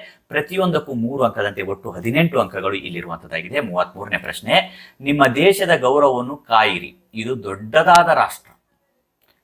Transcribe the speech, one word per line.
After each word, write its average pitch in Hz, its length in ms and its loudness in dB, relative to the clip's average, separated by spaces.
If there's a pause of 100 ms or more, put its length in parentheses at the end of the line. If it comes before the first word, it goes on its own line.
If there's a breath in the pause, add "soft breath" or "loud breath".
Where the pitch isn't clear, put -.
(280 loud breath)
ಪ್ರತಿಯೊಂದಕ್ಕೂ 160 680 -2
ಮೂರು 123 300 -2
ಅಂಕದಂತೆ 104 380 -2
ಒಟ್ಟು 98 300 -8
ಹದಿನೆಂಟು 123 480 0
ಅಂಕಗಳು 95 360 -2
ಇಲ್ಲಿರುವಂಥದ್ದಾಗಿದೆ. 85 840 -10
ಮೂವತ್ಮೂರನೇ 92 580 -6
ಪ್ರಶ್ನೆ, 170 380 -4 (460 loud breath)
ನಿಮ್ಮ 143 260 2
ದೇಶದ 180 540 4
ಗೌರವವನ್ನು 131 560 2
ಕಾಯಿರಿ, 104 540 0 (220)
ಇದು 113 300 -6
ದೊಡ್ಡದಾದ 156 680 4
ರಾಷ್ಟ್ರ. - 420 -2 (920)